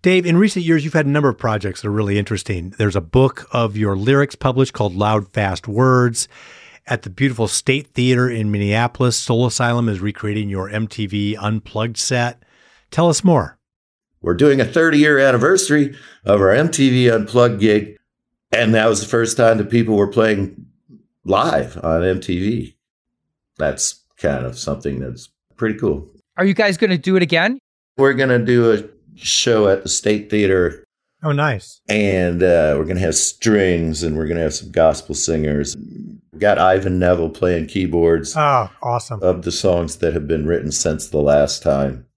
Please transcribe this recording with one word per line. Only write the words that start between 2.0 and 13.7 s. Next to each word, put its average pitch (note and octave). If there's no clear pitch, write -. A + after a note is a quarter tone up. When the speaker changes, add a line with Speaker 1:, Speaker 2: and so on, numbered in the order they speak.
Speaker 1:
interesting. F#2+
There's G#2
a G2
book B2+
of A2+
your G2+
lyrics C#3
published C3
called G2+
Loud, G#2
Fast G2
Words. B2
At A#2+
the G2+
beautiful A#2
State C#3
Theater B2
in A2
Minneapolis, A2
Soul A#2+
Asylum A#2+
is G2
recreating G#2
your F#2+
M G#2+
T G#2
V G#2
Unplugged A2
set. A#2+
Tell E3+
us D#3+
more. C#3